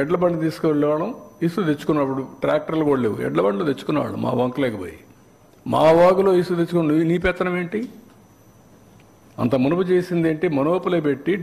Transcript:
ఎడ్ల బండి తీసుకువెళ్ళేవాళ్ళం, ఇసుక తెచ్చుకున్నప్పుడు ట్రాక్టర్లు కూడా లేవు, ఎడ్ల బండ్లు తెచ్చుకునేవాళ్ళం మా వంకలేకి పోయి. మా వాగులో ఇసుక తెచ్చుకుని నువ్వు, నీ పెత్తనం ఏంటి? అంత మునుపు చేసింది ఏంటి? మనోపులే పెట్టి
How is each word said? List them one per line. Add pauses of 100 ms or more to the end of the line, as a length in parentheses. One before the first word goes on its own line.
ఎడ్ల
బండి
తీసుకువెళ్ళేవాళ్ళం, (340)
ఇసుక
తెచ్చుకున్నప్పుడు (200)
ట్రాక్టర్లు
కూడా
లేవు, (100)
ఎడ్ల
బండ్లు
తెచ్చుకునేవాళ్ళం
మా
వంకలేకి
పోయి. (760)
మా (140)
వాగులో
ఇసుక
తెచ్చుకుని
నువ్వు,
నీ (100)
పెత్తనం
ఏంటి? (1600)
అంత (100)
మునుపు
చేసింది
ఏంటి? (100)
మనోపులే
పెట్టి